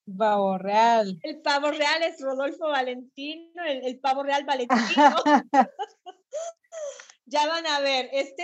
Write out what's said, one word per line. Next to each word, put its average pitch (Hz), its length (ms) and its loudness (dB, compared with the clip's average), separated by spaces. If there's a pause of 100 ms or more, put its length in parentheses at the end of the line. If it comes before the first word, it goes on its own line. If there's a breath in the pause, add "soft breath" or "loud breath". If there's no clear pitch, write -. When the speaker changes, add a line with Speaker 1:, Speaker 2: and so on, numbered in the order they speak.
(160)
Speaker 1:
Pavo 202 400 2
real. 208 680 2
Speaker 2:
El 302 200 -10
pavo 294 280 0
real 302 320 0
es 330 160 -2
Rodolfo 277 500 -4
Valentino, 285 960 -6
el, 269 220 -4
el 254 160 -6
pavo 269 220 -2
real 277 240 -2
Valentino. 262 680 4 (100)
Speaker 1:
<laughs> 277 460 4 (1500 loud breath)
Speaker 2:
Ya 294 200 0
van 330 200 -2
a 285 140 0
ver, 262 320 0
este 277 320 -4